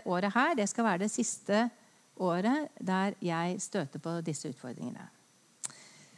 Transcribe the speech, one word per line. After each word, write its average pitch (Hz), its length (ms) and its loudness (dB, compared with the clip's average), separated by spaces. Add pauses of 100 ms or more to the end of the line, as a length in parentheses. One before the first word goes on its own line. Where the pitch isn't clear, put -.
året 190 320 2
her, 302 180 4
det 208 160 2
skal 233 160 0
være 190 200 2
det 208 60 -2
siste 214 520 2 (560)
året 208 580 2
der 190 460 0
jeg 175 400 0
støter 151 360 -4
på 165 240 -4
disse 156 280 -4
utfordringene. - 560 -10 (1080)